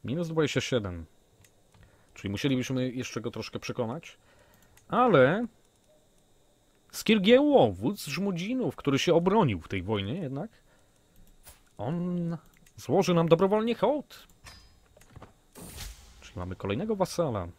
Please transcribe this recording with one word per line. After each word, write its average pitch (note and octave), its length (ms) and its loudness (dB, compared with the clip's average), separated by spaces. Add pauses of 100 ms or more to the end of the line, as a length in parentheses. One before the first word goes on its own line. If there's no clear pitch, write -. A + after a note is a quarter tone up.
Minus E3 240 -4
dwadzieścia D#3 320 0
siedem. F#2 460 -2 (1080)
Czyli - 160 -8
musielibyśmy B2+ 600 -2
jeszcze A#2+ 300 -8
go A#2 100 -8
troszkę - 280 -10
przekonać. B2 600 -8 (720)
Ale G3+ 580 4 (1500)
Skirgieło, A3 800 6
wódz G2+ 340 -4
Żmudzinów, F#3+ 680 -4
który C3+ 220 0
się D#3+ 160 2
obronił E3+ 460 2
w - 80 -20
tej F#2+ 140 -4
wojnie G2+ 320 -4
jednak, D3 360 -8 (1300)
on E3+ 580 -4 (400)
złoży F3+ 380 2
nam E3 140 4
dobrowolnie G3 460 4
hołd. - 520 -2 (1900)
Czyli - 180 -16
mamy F2+ 180 -8
kolejnego E3+ 400 -4
wasala. C#3 520 -2 (100)